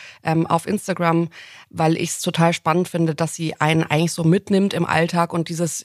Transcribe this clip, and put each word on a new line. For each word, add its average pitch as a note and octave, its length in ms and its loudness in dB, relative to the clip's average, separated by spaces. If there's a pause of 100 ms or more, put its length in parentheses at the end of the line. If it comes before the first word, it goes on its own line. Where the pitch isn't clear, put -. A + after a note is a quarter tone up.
(240)
ähm, D#3+ 240 0
auf E3 200 0
Instagram, E3+ 640 0 (400)
weil E3 280 0
ich's - 240 -6
total E3+ 320 2
spannend E3+ 340 0
finde, E3 280 -2
dass D#3+ 200 -4
sie D#3+ 240 -6
einen D#3+ 240 4
eigentlich D#3+ 300 0
so E3+ 100 -6
mitnimmt G3 500 2
im E3+ 120 -2
Alltag E3+ 480 0
und E3+ 160 -2
dieses E3 340 -4